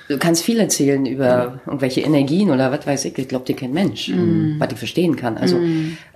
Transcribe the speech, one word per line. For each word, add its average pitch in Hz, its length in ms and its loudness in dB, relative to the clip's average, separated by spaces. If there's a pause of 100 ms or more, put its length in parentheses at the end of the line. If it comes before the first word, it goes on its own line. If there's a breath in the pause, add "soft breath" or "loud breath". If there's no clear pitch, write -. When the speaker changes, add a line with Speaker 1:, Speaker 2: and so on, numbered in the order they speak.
Speaker 1:
Du 139 100 -2
kannst 165 240 2
viel 226 180 0
erzählen 139 460 2
über 131 200 -2
Speaker 2:
Ja. 123 400 0
Speaker 1:
irgendwelche 131 360 -2
Energien 151 480 4
oder 131 200 2
was 151 160 -4
weiß 139 200 -2
ich, - 120 -6
ich 131 100 -6
glaub 131 180 -6
dir 127 100 -2
kein 131 160 -6
Mensch, 156 360 -2
Speaker 3:
Mhm. 165 500 2
Speaker 1:
was 123 140 -2
ich 113 60 -8
verstehen 160 380 0
kann. 113 220 -4
Also, 180 200 2
Speaker 3:
Mhm. 160 380 0 (180)